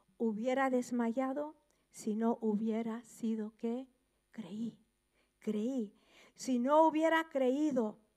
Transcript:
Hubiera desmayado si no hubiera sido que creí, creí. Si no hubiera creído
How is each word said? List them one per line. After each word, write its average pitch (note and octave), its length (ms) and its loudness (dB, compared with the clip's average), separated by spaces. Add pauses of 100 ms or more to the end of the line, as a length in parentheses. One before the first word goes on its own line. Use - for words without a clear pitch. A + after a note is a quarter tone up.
(180)
Hubiera B3+ 520 0
desmayado B3+ 840 -2 (360)
si - 240 -6
no A3+ 240 0
hubiera A3 640 -2
sido A3 540 -6
que B3 320 -6 (420)
creí, G#3+ 480 -10 (600)
creí. G#3+ 540 -4 (420)
Si B3+ 240 -2
no D4 280 6
hubiera D#4+ 420 2
creído C4 680 0 (200)